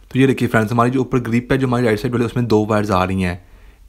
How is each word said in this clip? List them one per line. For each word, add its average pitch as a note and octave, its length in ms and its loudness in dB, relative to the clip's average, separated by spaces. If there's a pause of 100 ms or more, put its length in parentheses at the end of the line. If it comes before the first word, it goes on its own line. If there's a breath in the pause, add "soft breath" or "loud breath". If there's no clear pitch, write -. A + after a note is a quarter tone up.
(120 soft breath)
तो B2+ 80 0
ये C3+ 80 6
देखिए B2 200 0
फ्रेंड्स, A2 240 0
हमारी A#2+ 200 2
जो C3 100 0
ऊपर B2 200 -2
ग्रिप A#2 300 -2
है C#3 60 0
जो C3 100 -2
हमारी B2 180 0
राइट G#2+ 140 0
साइड A#2+ 140 -4
वाली, A#2+ 120 0
उसमें A#2+ 220 -2
दो G#2+ 180 2
वायर्स G#2 260 0
आ F#2 120 2
रही F#2+ 180 -2
हैं, F2+ 240 -4 (440 soft breath)